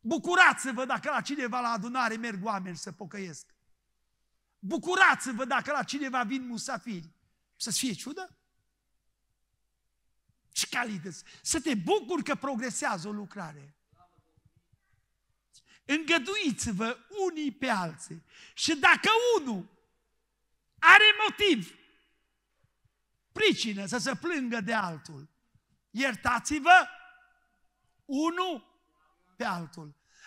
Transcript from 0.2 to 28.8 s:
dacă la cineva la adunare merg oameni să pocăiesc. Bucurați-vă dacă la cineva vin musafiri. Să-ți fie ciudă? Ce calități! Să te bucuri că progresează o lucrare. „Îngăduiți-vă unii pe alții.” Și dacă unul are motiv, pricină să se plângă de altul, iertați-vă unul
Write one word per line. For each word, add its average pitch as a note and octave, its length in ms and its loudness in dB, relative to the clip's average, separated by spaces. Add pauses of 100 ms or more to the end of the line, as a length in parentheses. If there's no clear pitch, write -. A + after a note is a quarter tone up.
dacă B3+ 260 -4
la B3+ 100 0
cineva B3 400 -4
la A#3+ 80 -2
adunare A#3 480 -2
merg A3 280 -8
oameni F#3+ 320 -6
să - 160 -12
pocăiesc. F#3 640 -14 (1040)
Bucurați-vă C4+ 840 0
dacă B3+ 280 -2
la C#4 100 -2
cineva C4 400 -4
vin B3+ 240 -6
musafiri. A3 680 -10 (420)
Să-ți - 220 -6
fie B3+ 140 -2
ciudă? E4 460 -12 (2000)
Ce - 180 -4
calități! G3+ 580 -6 (180)
Să - 180 -2
te D4 140 -2
bucuri C4+ 480 0
că C#4+ 120 -2
progresează A#3+ 760 -6
o G#3 40 -8
lucrare. D#3+ 640 -14 (2000)
„Îngăduiți-vă C#4 1120 -2 (300)
unii D#4 240 -4
pe C4+ 160 -6
alții.” E3 560 -4 (300)
Și D#4+ 220 0
dacă E4+ 320 6 (300)
unul A3 380 -6 (1040)
are F#4+ 260 10 (240)
motiv, C#4 460 0 (1600)
pricină A3 540 0
să A3 120 -4
se B3 160 -2
plângă C4 460 -4
de A3 140 -4
altul, D#3+ 540 -6 (600)
iertați-vă C4+ 1000 4 (1160)
unul E4 760 -2 (560)